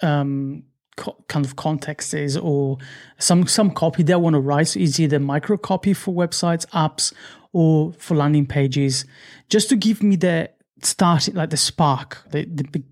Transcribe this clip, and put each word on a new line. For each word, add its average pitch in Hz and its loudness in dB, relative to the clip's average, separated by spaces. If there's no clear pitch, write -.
um, 139 -2
co-, - -12
kind 147 -2
of 131 -10
contexts 147 -6
or 139 -2
some, 175 2
some 208 2
copy 165 0
that 160 4
I 180 4
wanna 165 2
write. 143 2
So 190 -4
it's 160 0
either 147 2
micro 143 -2
copy 196 -2
for 185 -4
websites, 170 -2
apps, 156 -2
or 160 4
for - -6
landing 147 2
pages, 139 0
just 214 2
to 269 4
give 208 0
me 202 4
the 165 0
start, 175 2
like, 160 -4
the 147 -2
spark, - -2
the, 147 -4
the 156 -6
big 135 -8